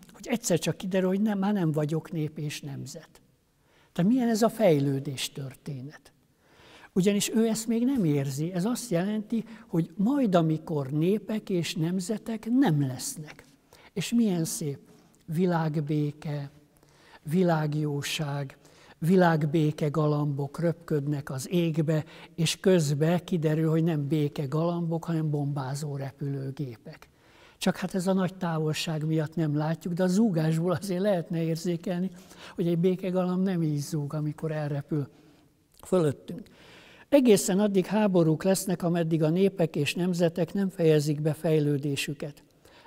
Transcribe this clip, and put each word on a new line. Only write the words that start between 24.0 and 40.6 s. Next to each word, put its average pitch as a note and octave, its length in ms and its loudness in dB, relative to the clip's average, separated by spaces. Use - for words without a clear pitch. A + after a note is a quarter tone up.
béke D3 380 -2
galambok, E3 580 -2
hanem D#3+ 260 -2
bombázó C#3+ 640 -4
repülőgépek. C3+ 1120 -10
Csak F#3 140 0
hát F#3 180 -6
ez F#3 120 -2
a F#3+ 60 2
nagy F#3 220 0
távolság D#3 680 -4
miatt D#3+ 300 -2
nem D#3 200 0
látjuk, D#3+ 380 -2
de F3+ 100 0
a F#3 40 4
zúgásból E3+ 640 2
azért F3+ 300 -2
lehetne F3 420 0
érzékelni, F3 640 -2
hogy F3 120 0
egy E3+ 100 2
békegalamb F3+ 640 0
nem F#3 200 0
így D3+ 160 0
zúg, C#3+ 340 -6
amikor D3+ 380 -4
elrepül D3 560 -4
fölöttünk. E3 560 0
Egészen G#3 500 6
addig G3 260 2
háborúk F3+ 580 2
lesznek, F#3 400 0
ameddig E3 400 2
a D#3 60 4
népek F#3 460 2
és D3 180 0
nemzetek F3 600 0
nem G3 160 0